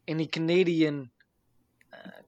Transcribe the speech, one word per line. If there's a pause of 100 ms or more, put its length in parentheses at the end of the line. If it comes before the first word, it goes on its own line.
in
the
Canadian, (840)
uh, (180)